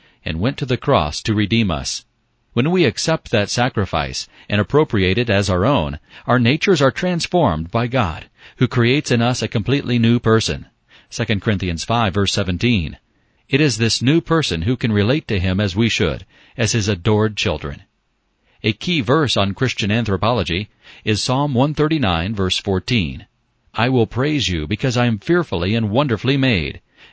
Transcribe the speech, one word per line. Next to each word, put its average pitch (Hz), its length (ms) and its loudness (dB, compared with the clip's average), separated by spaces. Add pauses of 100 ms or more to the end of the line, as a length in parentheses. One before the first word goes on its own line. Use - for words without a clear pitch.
(240)
and 80 160 -6
went 123 200 -2
to 147 60 -4
the 123 120 0
cross 90 460 0
to 110 120 0
redeem 107 340 2
us. 76 360 -6 (480)
When 135 180 0
we 180 140 2
accept - 460 -2
that 104 180 0
sacrifice 90 760 -2 (220)
and 104 140 0
appropriate 101 560 2
it 117 120 0
as 98 200 2
our 92 160 2
own, 80 340 0 (280)
our 123 120 4
natures 143 420 2
are 135 100 4
transformed 160 800 0
by 117 160 -2
God, 110 420 -4 (260)
who 127 140 0
creates 123 420 0
in 117 100 2
us 120 200 0
a 107 80 -2
completely 123 500 -2
new 117 180 4
person. 110 500 0 (420)
Second 110 320 -4
Corinthians 90 420 -2
five, 113 300 0
verse 98 180 0
seventeen. 92 680 -2 (520)
It 139 120 2
is 123 180 2
this 113 200 0
new 147 220 4
person 147 400 0
who 120 160 0
can 117 140 -2
relate 104 380 2
to 101 100 0
him 92 200 0
as 98 160 0
we 113 140 2
should, 78 340 -2 (320)
as 117 180 0
his 107 140 0
adored 107 480 0
children. 73 460 -4 (800)
A 110 120 0
key 170 280 -2
verse 127 360 2
on 98 180 0
Christian 113 340 -2
anthropology 101 800 0 (340)
is 107 200 0
Psalm 139 320 0
one 139 180 2
thirty-nine, 113 640 0
verse 95 240 -2
fourteen. 85 680 -2 (480)
"I 120 160 0
will 123 160 2
praise 131 420 -2
you 82 200 -4
because 113 300 -2
I 123 100 2
am 113 100 0
fearfully 101 560 0
and 113 160 0
wonderfully 127 480 0
made. 107 440 0 (320)